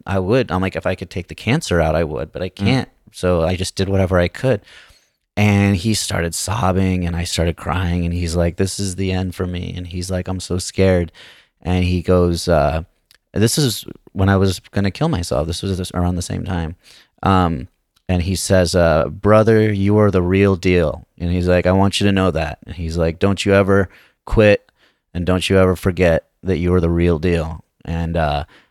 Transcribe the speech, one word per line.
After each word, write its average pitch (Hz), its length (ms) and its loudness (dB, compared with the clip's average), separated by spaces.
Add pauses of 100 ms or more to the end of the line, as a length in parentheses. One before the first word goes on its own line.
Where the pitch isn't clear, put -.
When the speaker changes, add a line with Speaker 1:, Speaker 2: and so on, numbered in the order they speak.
Speaker 1:
I 98 140 -2
would." 107 320 0
I'm 92 100 -2
like, 95 140 -4
"If 85 100 -6
I 92 80 0
could 92 160 -10
take 90 180 -8
the 80 60 -14
cancer 107 460 0
out, 78 160 2
I 85 80 0
would, 73 280 -6
but 69 100 -10
I 95 80 -6
Speaker 2:
Mm. - 40 -18
Speaker 1:
can't." 120 340 0 (240)
So 90 300 0
I 90 140 0
just 90 180 -6
did 95 140 -2
whatever 95 300 2
I 87 100 2
could. 127 320 -2 (760)
And 101 400 4
he 107 180 -2
started 87 400 -4
sobbing, 92 720 -2
and 85 100 -4
I 87 80 -4
started 85 320 -2
crying, 87 480 -2
and 85 100 -2
he's 87 220 -4
like, 85 200 0
"This 95 240 -2
is 95 160 -6
the 95 160 -2
end 92 220 -4
for 95 120 -4
me." 90 300 -8
And 87 120 -10
he's 90 220 -8
like, 92 180 -4
"I'm 92 120 -6
so 87 180 -6
scared." 90 520 0 (500)
And 90 240 0
he 87 180 0
goes, 87 440 2
uh, 80 380 0 (480)
this 107 260 0
is 131 260 -2 (280)
when 98 160 0
I 98 80 4
was 95 240 0 (100)
gonna 98 220 -2
kill 156 160 -2
myself. 90 400 -2
This 78 120 -6
was 92 320 -4
around 90 220 -2
the 90 80 -4
same 90 220 -6
time. 85 320 -6 (480)
Um, 90 420 0 (420)
and 90 140 0
he 92 140 -2
says, 92 400 2
uh, 82 320 2
"Brother, 107 640 4
you 101 260 0
are 104 120 4
the 92 120 2
real 95 340 4
deal." 85 500 0 (120)
And 85 140 -4
he's 90 160 0
like, 90 180 2
"I 90 60 4
want 95 280 2
you 101 60 2
to 101 60 4
know 95 180 2
that." 78 360 -4
And - 100 -14
he's 82 200 -6
like, 82 220 0
"Don't 98 260 0
you 98 100 4
ever 98 340 4 (360)
quit, 104 460 4 (440)
and 90 120 -4
don't 90 240 0
you 95 80 4
ever 92 180 4
forget 87 480 0 (200)
that 90 140 0
you 87 160 0
are 90 60 2
the 82 100 2
real 85 280 2
deal." 82 460 -2 (200)
And, 82 320 -4
uh, 73 280 -2 (260)